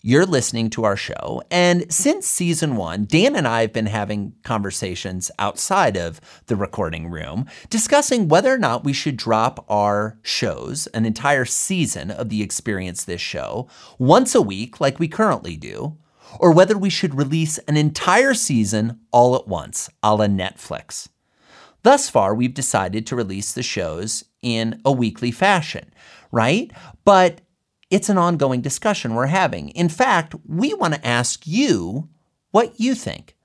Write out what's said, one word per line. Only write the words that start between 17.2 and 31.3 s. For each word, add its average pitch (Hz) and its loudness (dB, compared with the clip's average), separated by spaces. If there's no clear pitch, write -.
an 151 0
entire 185 4
season 113 0
all 123 6
at 120 -4
once, 87 -8
a 107 4
la 107 4
Netflix. - -6
Thus 277 6
far, 101 2
we've 123 0
decided 104 -2
to 127 -6
release 98 -6
the 123 -6
shows 90 -6
in 113 -2
a 139 4
weekly 123 0
fashion, 185 0
right? 135 2
But 185 6
it's - 0
an 196 2
ongoing 143 2
discussion 139 -4
we're 123 0
having. 131 -2
In 170 0
fact, 175 0
we 208 -2
want 175 0
to - -8
ask 120 -2